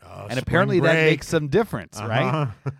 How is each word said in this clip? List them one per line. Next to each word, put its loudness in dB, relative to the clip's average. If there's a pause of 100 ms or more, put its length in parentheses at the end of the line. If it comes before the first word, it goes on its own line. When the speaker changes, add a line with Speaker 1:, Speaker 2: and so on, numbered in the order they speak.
Speaker 1:
Oh, -16
Speaker 2:
and -4
apparently 0
Speaker 1:
spring 4
Speaker 2:
that 2
Speaker 1:
break. 4
Speaker 2:
makes -4
some -2
difference, -2
right? 0
Speaker 1:
Uh-huh. -6